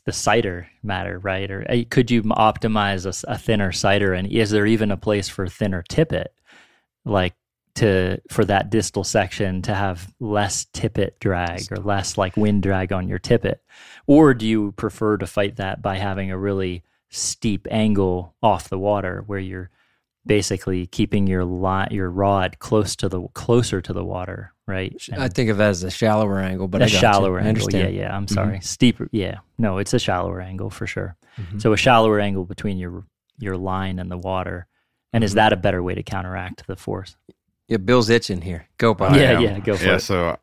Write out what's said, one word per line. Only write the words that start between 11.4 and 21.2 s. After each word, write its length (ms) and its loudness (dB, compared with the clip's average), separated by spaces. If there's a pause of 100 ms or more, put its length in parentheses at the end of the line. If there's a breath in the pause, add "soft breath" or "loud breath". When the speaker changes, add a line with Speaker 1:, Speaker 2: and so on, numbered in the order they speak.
Speaker 1:
or 60 -8
less, 380 -4
like, 200 -2
wind 260 2
drag 300 0
on 160 -4
your 100 -6
tippet? 440 0 (440 loud breath)
Or 280 8
do 120 -2
you 260 0
prefer 440 -2
to 100 -6
fight 300 -2
that 260 -6
by 140 -2
having 340 -4
a 80 -6
really 440 -4 (280)
steep 600 -4
angle 720 0
off 260 0
the 100 -6
water 480 -2
where 140 -6
you're 300 -10 (560)
basically 600 0
keeping 400 0